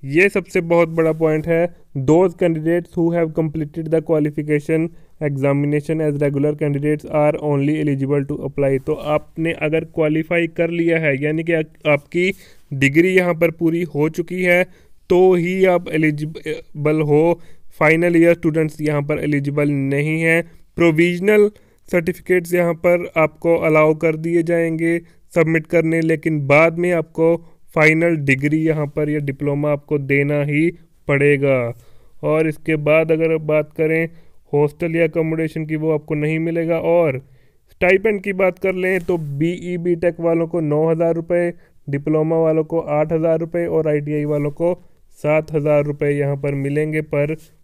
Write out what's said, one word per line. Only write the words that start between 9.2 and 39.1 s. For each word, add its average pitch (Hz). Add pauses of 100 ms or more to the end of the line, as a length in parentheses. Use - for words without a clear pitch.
अगर 160 (100)
qualify 160
कर 165
लिया 170
है 151
यानी 156
कि 165
आ-, 160 (240)
आपकी 175 (440)
degree 143
यहाँ 180
पर 165
पूरी 170
हो 147
चुकी 175
है 180 (460)
तो 185
ही 180
आप 180
eligible 156
हो। 156 (400)
final 170
year 170
students 160
यहाँ 147
पर 147
eligible 147
नहीं 143
हैं। 165 (360)
provisional 175 (400)
certificates 175
यहाँ 175
पर 175
आपको 165
अलाउ 156
कर 160
दिए 170
जाएंगे 165 (340)
submit 160
करने, 165
लेकिन 160
बाद 160
में 175
आपको 165 (400)
final 160 (100)
degree 139
यहाँ 156
पर 151
या 151
diploma 143
आपको 147
देना 143
ही 151 (400)
पड़ेगा। 139 (680)
और 156
इसके 156
बाद 156
अगर 160
आप 160
बात 151
करें 160 (460)
हॉस्टल 151
या 165
अकोमोडेशन 160
की, 156
वो 156
आपको 151
नहीं 156
मिलेगा। 165
और 165 (500)
स्टाइपेंड 190
की 202
बात 185
कर 190
लें 185
तो 180